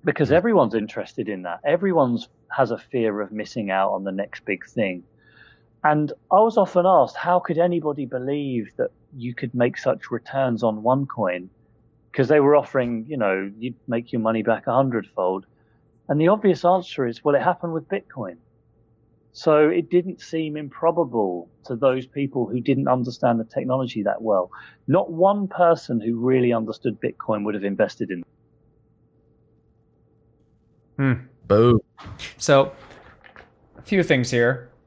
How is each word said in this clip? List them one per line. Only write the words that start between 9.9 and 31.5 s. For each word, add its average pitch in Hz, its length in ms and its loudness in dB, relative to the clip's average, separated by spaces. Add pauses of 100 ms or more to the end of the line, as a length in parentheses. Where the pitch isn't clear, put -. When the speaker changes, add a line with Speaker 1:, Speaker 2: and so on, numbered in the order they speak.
Speaker 1:
returns 123 520 -4
on 107 200 -2
OneCoin?" 110 680 -2 (680)
'Cause 131 140 0
they 151 120 6
were 143 160 6
offering, 120 500 -2
you 147 120 -8
know, 98 400 0
you'd 123 160 -10 (140)
make 120 220 -4
your 117 120 -2
money 110 200 0
back 107 240 -2
a 123 60 -2
hundredfold. 104 720 -2 (640)
And 147 100 0
the 160 100 4
obvious 202 360 2
answer 175 420 0
is, 117 160 -8
well, 143 120 2
it 135 80 2
happened 175 320 -2
with 160 160 -8
Bitcoin. 107 460 -10 (960)
So 151 360 4
it 175 220 0
didn't 180 320 0
seem 156 340 -6
improbable 135 960 -2 (140)
to 127 120 -8
those 127 300 0
people 135 400 -4
who 113 140 -6
didn't 135 280 0
understand 123 500 0
the 113 60 -4
technology 127 600 -4
that 101 180 -2
well. 98 280 0 (380)
Not 170 240 0
one 196 340 2
person 165 540 2
who 117 160 -2
really 123 380 2
understood 110 480 -4
Bitcoin 107 420 -4
would 107 100 -4
have 101 100 -6
invested 101 460 -2
in 90 100 -6
it. 85 60 -14 (2750)
Speaker 3:
Hmm. 135 160 2 (340)
Speaker 2:
Boom. 113 340 6 (580)